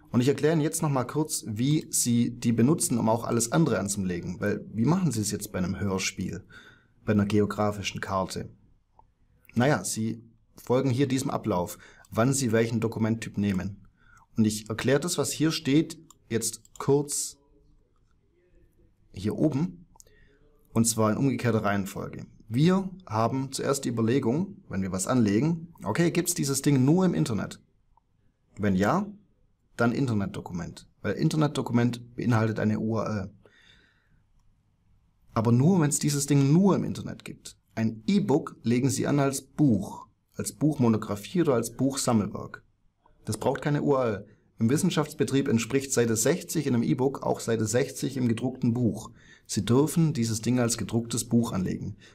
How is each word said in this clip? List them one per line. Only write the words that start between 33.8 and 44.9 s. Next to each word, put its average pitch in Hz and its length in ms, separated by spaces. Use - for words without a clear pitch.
Aber 117 180
nur, 160 280
wenn's 143 180
dieses 143 260
Ding 143 280
nur 185 220
im 107 100
Internet - 400
gibt. - 340
Ein 113 320
E-Book 151 560
legen 123 260
Sie 110 180
an 143 120
als 139 240
Buch, - 640
als - 160
Buchmonographie 117 880
oder 143 120
als 117 220
Buchsammelwerk. - 880
Das 107 100
braucht 131 240
keine 147 220
U 143 120
R 95 120
L. 101 200
Im 113 100
Wissenschaftsbetrieb 143 760